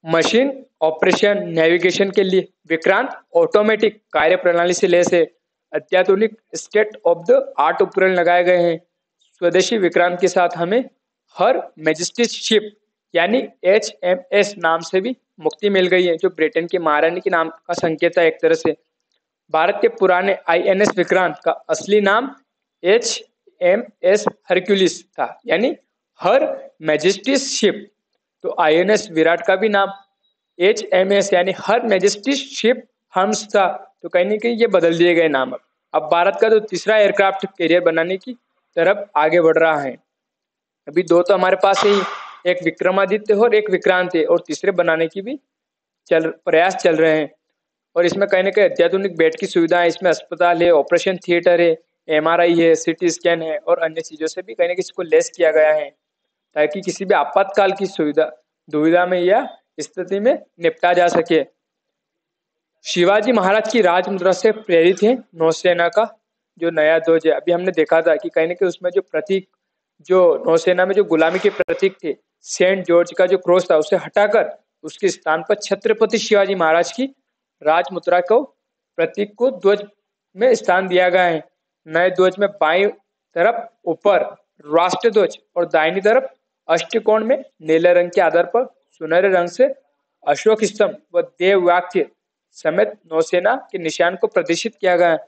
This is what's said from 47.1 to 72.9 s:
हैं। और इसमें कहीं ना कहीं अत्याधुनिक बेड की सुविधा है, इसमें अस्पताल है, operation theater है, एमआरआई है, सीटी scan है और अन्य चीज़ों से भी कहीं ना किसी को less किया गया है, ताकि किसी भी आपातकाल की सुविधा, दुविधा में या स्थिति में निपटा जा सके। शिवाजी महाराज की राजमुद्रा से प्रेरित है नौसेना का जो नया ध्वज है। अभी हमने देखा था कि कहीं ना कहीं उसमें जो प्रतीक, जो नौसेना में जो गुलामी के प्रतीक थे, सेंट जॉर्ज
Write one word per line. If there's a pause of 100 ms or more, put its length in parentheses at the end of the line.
हैं। (600)
और
इसमें
कहीं
ना
कहीं
अत्याधुनिक
बेड
की
सुविधा
है,
इसमें
अस्पताल
है,
operation
theater
है, (320)
एमआरआई
है,
सीटी
scan
है
और
अन्य
चीज़ों
से
भी
कहीं
ना
किसी
को
less
किया
गया
है, (640)
ताकि
किसी
भी
आपातकाल
की
सुविधा, (380)
दुविधा
में
या (220)
स्थिति
में (140)
निपटा
जा
सके। (1200)
शिवाजी
महाराज
की
राजमुद्रा
से
प्रेरित
है (120)
नौसेना
का (400)
जो
नया
ध्वज
है।
अभी
हमने
देखा
था
कि
कहीं
ना
कहीं
उसमें
जो
प्रतीक, (540)
जो
नौसेना
में
जो
गुलामी
के
प्रतीक
थे, (260)
सेंट
जॉर्ज